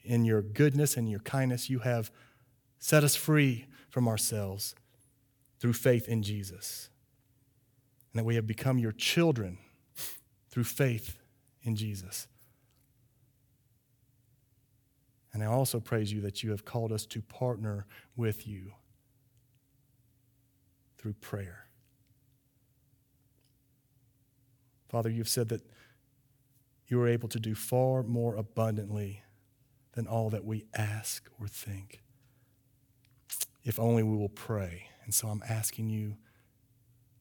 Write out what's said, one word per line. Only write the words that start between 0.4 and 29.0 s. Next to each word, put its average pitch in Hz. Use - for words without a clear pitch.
goodness 139
and 113
your 104
kindness. 127
You 131
have 117
set 151
us 143
free 139
from 123
ourselves 104
through 120
faith 120
in 113
Jesus, 98
and 117
that 113
we 117
have 113
become 127
your 113
children 117
through 123
faith 123
in 113
Jesus. 101
And 107
I 110
also 123
praise 107
you 107
that 101
you 110
have 101
called 113
us 107
to -
partner 107
with 113
you 98
through 107
prayer. -
Father, 113
you've 113
said 117
that 113
you 123
are 120
able 117
to 120
do 113
far 131
more 117
abundantly 104